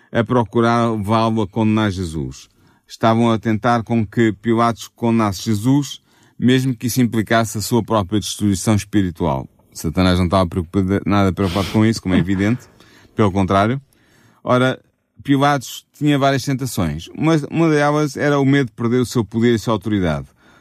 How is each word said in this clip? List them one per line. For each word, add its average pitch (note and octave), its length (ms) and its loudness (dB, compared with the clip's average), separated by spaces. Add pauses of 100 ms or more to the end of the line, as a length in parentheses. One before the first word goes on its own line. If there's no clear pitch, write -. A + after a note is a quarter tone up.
(100)
a A2+ 140 0
procurar A#2 640 0
levá-lo A2+ 520 0
a G2+ 40 -2
condenar G#2+ 440 0
Jesus. D#2+ 580 -8 (380)
Estavam A#2 440 2
a A2 80 0
tentar A#2 440 -2
com A#2 240 -2
que A2+ 260 0
Pilatos A#2 560 -2
condenasse A2+ 560 -2
Jesus, B2+ 560 0 (380)
mesmo C3 360 2
que B2 140 -6
isso B2 120 -2
implicasse A2+ 560 0
a G#2+ 40 -4
sua A2+ 220 0
própria G#2+ 380 -2
destruição G#2 540 0
espiritual. F2 760 -2 (240)
Satanás F2+ 460 0
não F2+ 80 2
estava F#2 200 2
preocupado, F#2+ 600 -2
nada G2 260 2
preocupado F#2 380 -2
com A2 160 2
isso, A2 160 -2
como F#2 120 -2
é F2+ 40 4
evidente. G2 480 0 (480)
Pelo G#2 180 2
contrário. G2 480 2 (640)
Ora, B2+ 360 0 (440)
Pilatos C#3 720 -2
tinha D3 240 0
várias C3+ 260 2
tentações. A2+ 720 -4
Uma, D#3+ 180 2 (160)
uma E3 200 2
delas D3 460 0
era C#3+ 220 0
o C#3 60 2
medo C#3 220 4
de - 60 -14
perder A#2+ 280 0
o B2 60 0
seu A#2 180 -2
poder A#2 280 2
e - 20 4
a A2+ 40 2
sua A#2 140 -4
autoridade, F2+ 540 -2 (340)